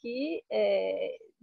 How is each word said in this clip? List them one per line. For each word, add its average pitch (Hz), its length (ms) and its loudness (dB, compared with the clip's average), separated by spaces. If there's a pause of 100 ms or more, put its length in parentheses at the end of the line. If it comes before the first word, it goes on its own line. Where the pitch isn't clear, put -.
Que 269 500 -4
é, 196 680 2 (260)